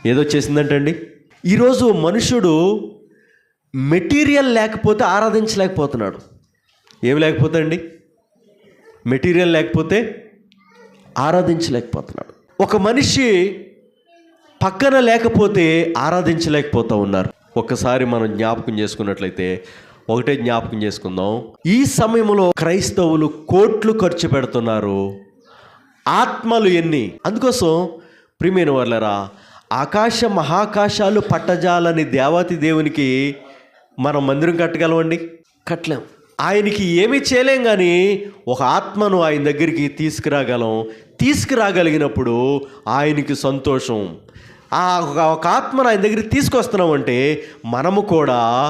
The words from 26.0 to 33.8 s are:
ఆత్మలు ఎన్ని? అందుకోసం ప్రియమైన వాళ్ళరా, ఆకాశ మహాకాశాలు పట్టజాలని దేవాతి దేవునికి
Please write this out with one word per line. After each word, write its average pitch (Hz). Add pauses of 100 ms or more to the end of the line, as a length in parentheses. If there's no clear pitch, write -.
ఆత్మలు 220
ఎన్ని? 165 (240)
అందుకోసం 214 (680)
ప్రియమైన 175
వాళ్ళరా, 117 (560)
ఆకాశ 208
మహాకాశాలు 202
పట్టజాలని 170
దేవాతి 156
దేవునికి 151 (880)